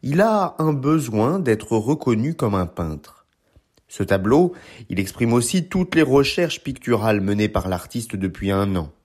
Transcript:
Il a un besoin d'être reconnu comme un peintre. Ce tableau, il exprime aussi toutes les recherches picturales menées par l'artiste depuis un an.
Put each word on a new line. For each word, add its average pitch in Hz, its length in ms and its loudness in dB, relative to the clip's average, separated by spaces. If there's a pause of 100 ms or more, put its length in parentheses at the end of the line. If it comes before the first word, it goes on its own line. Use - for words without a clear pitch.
Il 147 180 0
a 208 380 2
un 156 140 2
besoin 135 640 0
d'être 113 380 0
reconnu 123 580 0
comme 101 220 -2
un 90 100 0
peintre. 78 580 -8 (640)
Ce - 140 -6
tableau, 107 500 2 (380)
il 92 80 -4
exprime 113 340 -2
aussi 123 360 0
toutes 185 260 -2
les 160 80 6
recherches 139 600 2
picturales 113 580 0
menées 104 280 0
par 95 200 -2
l'artiste 98 480 -6
depuis 95 340 -4
un 98 240 0
an. 80 160 -4 (140)